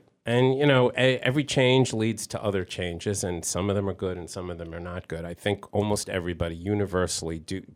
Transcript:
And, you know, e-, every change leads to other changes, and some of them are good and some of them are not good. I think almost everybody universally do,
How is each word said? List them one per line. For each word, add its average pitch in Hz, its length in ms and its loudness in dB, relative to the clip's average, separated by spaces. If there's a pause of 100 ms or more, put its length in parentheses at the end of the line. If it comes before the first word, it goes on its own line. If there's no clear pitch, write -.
(260)
And, 127 320 4
you 143 80 4
know, 127 260 6
e-, 127 300 4
every 135 220 2
change 127 480 4
leads 113 360 -2
to - 140 -8
other 98 220 0
changes, 90 580 -4
and 85 220 -4
some 92 260 -2
of 98 60 0
them 98 140 -2
are 92 40 -4
good 90 240 -6
and 82 120 -12
some 90 200 -10
of 85 80 -8
them 82 160 -12
are 85 60 -10
not 87 300 -10
good. 82 160 -8
I 85 80 -10
think - 400 -4
almost 104 360 0
everybody 85 460 -4
universally 90 840 -2
do, 92 220 -8 (140)